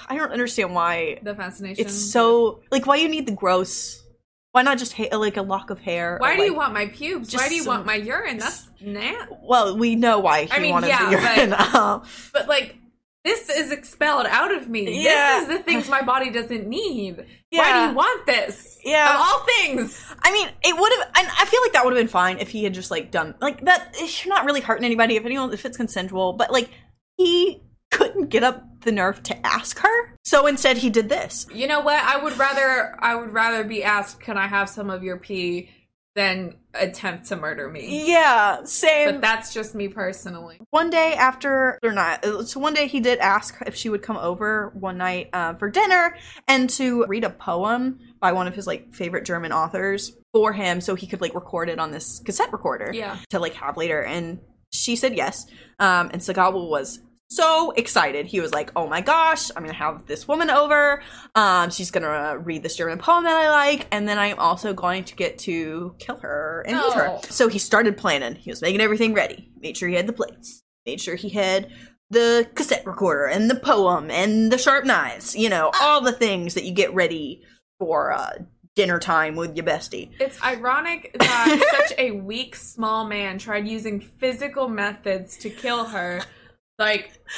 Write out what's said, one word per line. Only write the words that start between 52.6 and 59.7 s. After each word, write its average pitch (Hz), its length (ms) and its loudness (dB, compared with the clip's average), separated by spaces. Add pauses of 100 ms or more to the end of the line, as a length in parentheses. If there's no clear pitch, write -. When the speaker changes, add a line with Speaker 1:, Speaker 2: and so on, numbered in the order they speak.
Speaker 2:
Yeah. 202 240 -8 (140)
Speaker 1:
to, 196 80 -2
like, 165 160 -4
have 143 220 -8
later. 160 260 -2
And 170 380 -8 (320)
she - 240 -2
said - 200 0
yes. 143 300 -4 (320)
Um, 180 340 2
and 180 80 -8
Sagawa 185 480 0
was 139 300 -4 (340)
so 320 440 4
excited. 147 500 0
He 185 140 -4
was 160 120 -4
like, 147 220 -4
"Oh 165 140 -2
my 165 140 -2
gosh, 320 520 2
I'm 165 80 -10
gonna 156 100 -10